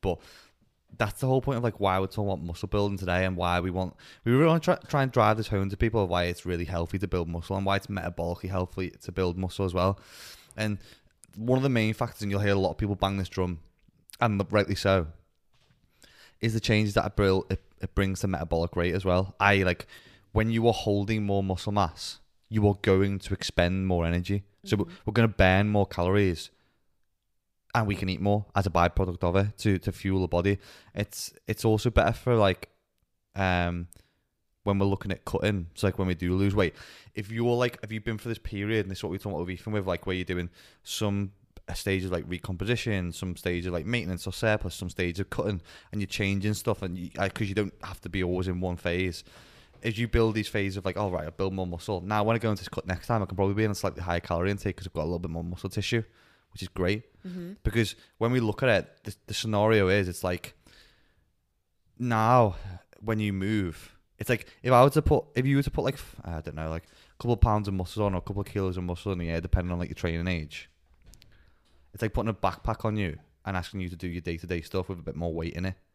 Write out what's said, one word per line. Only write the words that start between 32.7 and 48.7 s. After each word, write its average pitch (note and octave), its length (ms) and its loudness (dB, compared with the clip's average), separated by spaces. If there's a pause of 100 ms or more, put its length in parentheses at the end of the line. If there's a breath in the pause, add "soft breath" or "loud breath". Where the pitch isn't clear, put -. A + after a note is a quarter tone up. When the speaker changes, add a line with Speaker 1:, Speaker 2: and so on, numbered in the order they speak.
Speaker 1:
um, F2 540 0 (760 soft breath)
when G2+ 160 2
we're G2 80 4
looking G2 240 -2
at - 140 -6
cutting, F#2 500 -2
so, - 140 0
like, F#2+ 100 -2
when F#2+ 80 0
we F2+ 80 0
do F2 200 0
lose G2 200 2
weight, F#2+ 200 2 (400 loud breath)
if G#2 180 -8
you're, A#2 240 0
like, B2 260 0
if G#2+ 80 -10
you've A2 140 -6
been A2 140 -4
for A#2+ 100 -10
this A2+ 100 -4
period, G#2 460 -2
and F#2+ 60 -8
this F#2 80 -8
is - 60 -10
what F2 60 -4
we're F#2+ 80 -4
talking G2+ 140 -6
about D#2+ 140 -4
with F2+ 40 -8
Ethan F#2+ 220 -8
with, G#2 160 -2
like, F2 180 -4
where F#2+ 80 -2
you're F#2 100 -2
doing F2 260 -4 (340 loud breath)
some, G2+ 480 -2 (340)
a F#2 80 -10
stage F#2+ 300 -2
of, F2+ 80 -4
like, E2+ 160 -4
recomposition, F#2+ 840 -4
some F2+ 240 -6
stage F2 320 -4
of, F2+ 60 -4
like, E2 140 -4
maintenance F#2 420 -4
or F#2+ 40 -8
surplus, G#2+ 440 0
some F2+ 140 -8
stage F2 280 -2
of G2 120 -4
cutting, F#2+ 300 -2 (300 loud breath)
and G#2 100 -6
you're G2 60 -4
changing G2 480 0
stuff, - 280 -4
and F2+ 140 -6
you, F2 220 -10
uh, G2+ 100 0
'cause G2+ 200 -4
you G2 80 -6
don't G#2 260 -2
have F#2+ 200 -14
to F2+ 60 -10
be F#2 140 -2
always F2+ 240 0
in F2+ 140 -2
one F2+ 160 -4